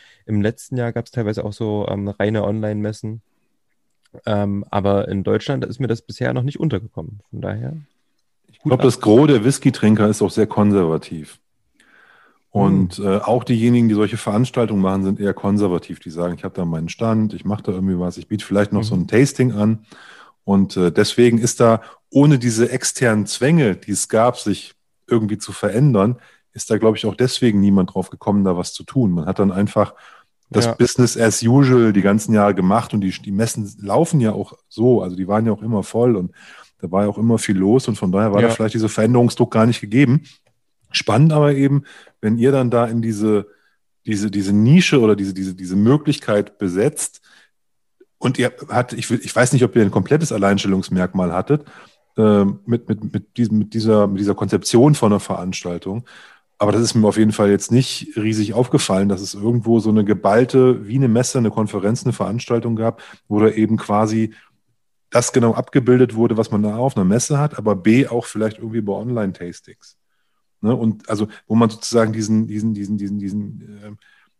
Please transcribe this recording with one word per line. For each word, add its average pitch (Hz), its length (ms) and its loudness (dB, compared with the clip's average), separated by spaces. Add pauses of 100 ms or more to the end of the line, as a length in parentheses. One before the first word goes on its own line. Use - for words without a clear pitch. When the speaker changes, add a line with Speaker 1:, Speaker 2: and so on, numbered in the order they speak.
(260)
Speaker 1:
im 107 160 -2
letzten 117 340 -4
Jahr 117 160 -4
gab's 120 200 -8
teilweise 107 340 -4
auch 104 80 -10
so, 104 340 -4
ähm, 101 200 -4
reine 104 360 -2
Online-Messen. 107 800 -6 (1040)
Ähm, 101 440 -4
aber 101 380 -2
in 98 160 -4
Deutschland 123 400 -4
ist - 140 -10
mir 131 100 -4
das 117 140 -4
bisher 123 320 -6
noch 127 80 -4
nicht 143 180 -6
untergekommen. 107 600 -6 (100)
Von 110 100 -14
daher 110 340 -8 (760)
Speaker 2:
Ich - 100 -20
Speaker 1:
Hut - 60 -18
Speaker 2:
glaub, 123 160 2
Speaker 1:
ab. - 40 4
Speaker 2:
das 127 160 2
Gros 120 280 6
der 123 160 4
Whisky-Trinker 110 640 2
ist 107 120 -2
auch 98 100 0
sehr 107 160 0
konservativ. 87 920 -2 (1120)
Und, 95 480 0
Speaker 1:
Hm. 101 80 -6
Speaker 2:
äh, 98 120 2
auch 117 260 -2
diejenigen, 120 440 2
die 107 60 2
solche 104 220 0
Veranstaltungen 110 640 -2
machen, 95 220 0
sind 98 160 -2
eher 98 140 -2
konservativ. 98 680 -2
Die 85 100 -16
sagen, 87 240 -6
"Ich 78 100 -12
hab 95 100 -10
da 92 100 -6
meinen 82 240 -6
Stand, 110 440 -2
ich - 120 -14
mach 101 160 -4
da - 120 -4
irgendwie 92 260 -2
was, 90 180 -4
ich 87 120 -16
biete 104 160 -6
vielleicht 101 280 0
noch 104 100 0
so 107 140 -4
Speaker 1:
Mhm. 90 60 0
Speaker 2:
ein 82 60 -4
Tasting 127 440 2
an." 107 340 0 (580)
Und, 98 320 0
äh, 87 140 2
deswegen 117 480 4
ist 120 220 -2
da, 113 220 4 (280)
ohne 143 300 4
diese 117 300 0
externen 110 560 -2
Zwänge, 131 500 2
die - 160 -12
es - 160 -4
gab, 117 300 2
sich - 360 -6 (320)
irgendwie 107 320 0
zu - 140 -14
verändern, 110 640 2 (360)
ist - 180 -12
da, 110 80 2
glaub 110 180 2
ich, - 100 -6
auch 101 80 -4
deswegen 120 460 0
niemand 98 340 2
drauf 92 160 -6
gekommen, 101 340 -2
da 92 120 0
was 90 160 -6
zu - 100 -16
tun. 113 300 0
Man 85 140 -4
hat 92 120 -4
dann 98 140 0
einfach 101 420 -2 (560)
das 120 160 2
Speaker 1:
Ja. 117 80 -2
Speaker 2:
Business 123 420 2
as 113 280 0
usual 123 480 4
die 98 100 2
ganzen 104 320 0
Jahre 104 220 2
gemacht 95 360 0
und 107 100 -2
die, 95 80 -2
die - 200 -12
Messen 107 500 -4
laufen 135 400 0
ja 110 120 0
auch 101 220 -10 (140)
so, 113 340 2
also 90 120 -8
die 92 140 -6
waren 107 180 0
ja 113 60 0
auch 98 100 -6
immer 107 220 -4
voll 117 320 0
und 90 160 -6 (480)
da 90 100 -10
war 98 140 0
ja 104 40 0
auch 101 100 -6
immer 113 200 2
viel 104 180 -2
los 101 300 2
und 113 100 -4
von 98 140 -4
daher 101 220 0
war 104 100 2
da 117 60 4
Speaker 1:
Ja. 113 60 0
Speaker 2:
vielleicht 110 200 -4
dieser 110 140 0
Veränderungsdruck 120 640 2
gar 110 140 4
nicht 120 140 0
gegeben. 120 440 2 (680)
Spannend 143 400 2
aber 147 220 4
eben, 139 300 2 (360)
wenn 107 160 0
ihr 120 140 2
dann 131 180 2
da 120 180 2
in 117 140 -4
diese, 107 460 0 (600)
diese, 107 220 -4
diese 98 240 -2
Nische 139 480 4
oder 107 140 4
diese, 98 200 -4
diese, 95 200 -8
diese 92 220 -8
Möglichkeit 117 840 0
besetzt 101 640 -4 (960)
und - 200 -2
ihr 120 140 0 (160)
habt, 120 240 -2
ich 117 180 -8
will, 117 120 0
ich - 120 -12
weiß 123 180 2
nicht, 127 120 4
ob 110 120 0
ihr 117 60 6
ein 101 80 2
komplettes 147 420 0
Alleinstellungsmerkmal 95 1000 0
hattet, 139 320 -2 (520)
ähm, 101 500 2
mit, 120 220 -4
mit, 107 240 -6
mit - 240 -10
diesem, 110 220 0
mit 104 160 -2
dieser, 107 340 2
mit 98 120 -4
dieser 101 140 0
Konzeption 117 600 2
von 110 180 2
einer 98 80 2
Veranstaltung. 90 840 -8 (540)
Aber 104 140 0
das 107 100 2
ist 113 120 -2
mir 107 140 4
auf 98 80 2
jeden 107 160 4
Fall 104 180 2
jetzt 101 220 0
nicht - 440 0
riesig 107 360 -2
aufgefallen, 101 560 0
dass 98 140 -2
es 92 100 -10
irgendwo 113 480 0
so 107 80 0
eine 107 160 4
geballte, 113 840 2
wie 110 100 -6
eine 135 120 2
Messe, 120 300 0
eine 113 120 0
Konferenz, 104 540 -2
eine 120 80 0
Veranstaltung 113 640 -4
gab, 113 260 -4 (260)
wo 104 120 0
da 110 80 6
eben 110 300 2
quasi 110 560 -2 (720)
das - 240 0
genau 117 220 2
abgebildet 123 600 2
wurde, 113 220 0
was 110 140 -2
man 104 120 0
da 107 140 -2
auf 127 200 -4
einer 101 100 0
Messe 123 320 0
hat, 147 180 -2
aber 107 200 -2
B, 110 300 2
auch 120 200 -6
vielleicht 107 320 -6
irgendwie 113 240 -6
bei 101 100 -6
Online-Tastings. 98 1040 -8 (640)
Ne? 113 160 0
Und 110 320 -4
also, 107 200 -4 (200)
wo 110 60 -2
man 113 160 4
sozusagen 110 420 -2
diesen, 110 340 -2
diesen, 107 280 -4
diesen, 101 240 -6
diesen, 101 200 -6
diesen, 104 680 -10
ähm, 104 140 -20 (420)